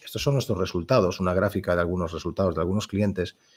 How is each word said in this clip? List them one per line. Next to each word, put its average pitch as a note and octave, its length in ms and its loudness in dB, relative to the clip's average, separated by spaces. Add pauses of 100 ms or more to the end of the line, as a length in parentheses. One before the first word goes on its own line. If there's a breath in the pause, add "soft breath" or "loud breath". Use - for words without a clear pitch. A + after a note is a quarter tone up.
estos - 160 -8
son C#3 140 2
nuestros A2+ 240 0
resultados", F#2 600 2
una F2+ 140 2
gráfica F#2+ 400 0
de F2 80 2
algunos F2 300 -2
resultados E2+ 420 -2
de D#2+ 80 -2
algunos F#2+ 260 0
clientes, G2 480 -2 (220 loud breath)